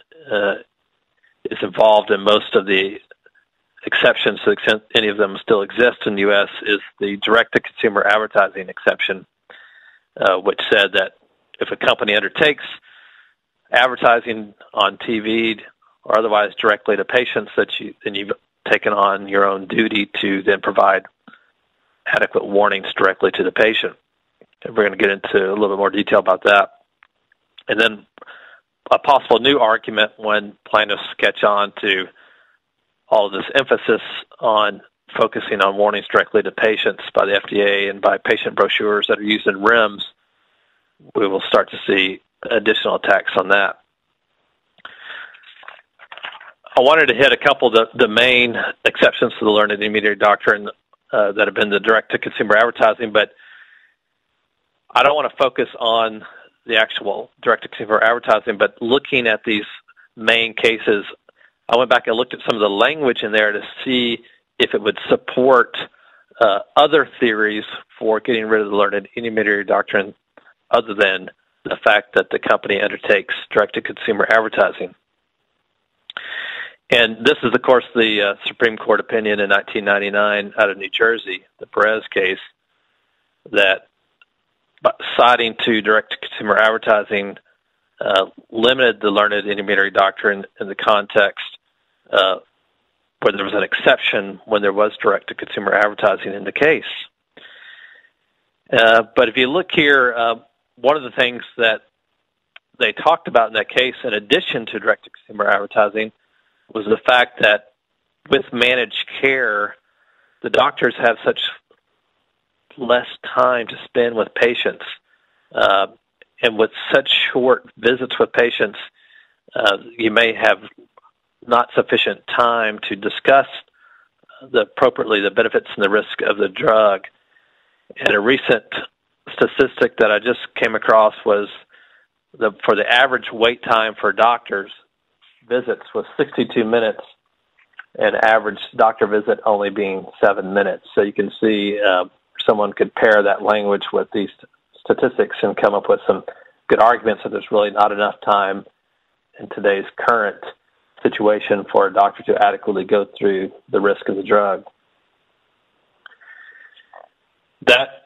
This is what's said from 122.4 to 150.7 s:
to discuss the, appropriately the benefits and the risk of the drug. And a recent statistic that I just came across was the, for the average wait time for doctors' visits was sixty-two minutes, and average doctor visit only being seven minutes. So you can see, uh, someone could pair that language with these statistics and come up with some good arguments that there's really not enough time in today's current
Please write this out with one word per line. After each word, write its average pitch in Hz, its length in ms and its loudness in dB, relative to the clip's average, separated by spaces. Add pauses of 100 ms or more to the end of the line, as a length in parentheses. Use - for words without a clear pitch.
to 104 60 -6
discuss 131 520 2 (1040)
the, 120 100 2
appropriately 113 600 0
the 98 100 0
benefits 113 440 0
and 104 100 0
the 95 40 0
risk 107 380 -2
of 104 100 0
the 101 120 -2
drug. 104 560 2 (920)
And 135 200 0
a 104 40 2
recent 120 460 0 (640)
statistic - 640 0
that 107 140 2
I 104 60 2
just 113 220 -2 (160)
came 113 180 -2
across 110 400 4 (100)
was 104 240 0 (920)
the, 110 140 -2 (140)
for 110 100 2
the 113 160 -2
average 127 400 0
wait 117 300 0
time 110 400 0
for 104 100 2
doctors' 107 600 0 (760)
visits 120 360 -4 (100)
was 104 120 -6 (120)
sixty-two 127 480 -2
minutes, 110 380 0 (960)
and 104 160 2
average 107 420 2 (180)
doctor 113 300 2
visit 107 400 -2
only 101 240 0
being 95 340 -6 (160)
seven 98 360 0
minutes. 95 400 -2
So 113 60 4
you 101 120 -2
can 101 260 -4
see, 104 400 0
uh, 92 260 2 (420)
someone 104 260 0
could - 220 -4
pair 107 260 4
that 98 220 0
language 101 400 0 (100)
with 98 180 -2
these 101 200 -4 (480)
statistics - 640 -2
and 98 120 -2
come 104 200 2
up 98 120 -2
with 101 200 2
some 95 160 0 (440)
good 107 120 2
arguments 110 440 2
that - 60 -8
there's 101 220 -8
really 104 180 2
not 104 220 2
enough 101 300 -2
time 101 440 0 (760)
in 101 100 -16
today's 98 360 -2 (120)
current 113 460 -2 (600)